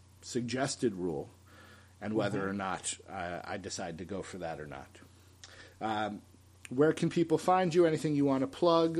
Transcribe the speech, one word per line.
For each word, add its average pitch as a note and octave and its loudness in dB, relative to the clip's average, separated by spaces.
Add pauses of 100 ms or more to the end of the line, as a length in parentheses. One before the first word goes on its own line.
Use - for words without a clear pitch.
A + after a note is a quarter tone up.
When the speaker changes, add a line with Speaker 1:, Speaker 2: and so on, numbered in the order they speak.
(220)
Speaker 1:
suggested B2 -2
rule E2+ -4 (720)
and G#2 -6
whether G2+ 0
Speaker 2:
Mm-hmm. G2 -2
Speaker 1:
or G2 -2
not, F#2+ -4 (140)
uh, F2 -6
I G2+ -8
decide F2+ -8
to F#2 -10
go F#2 -6
for - -12
that D#2+ -6
or D2+ -12
not. C#2 -14 (960)
Um, G#2+ -2 (480)
where D3 4
can D#3+ 0
people E3 2
find F3+ 4
you? F3 8
Anything D#3 2
you C#3+ 4
wanna C3+ 2
plug E3 4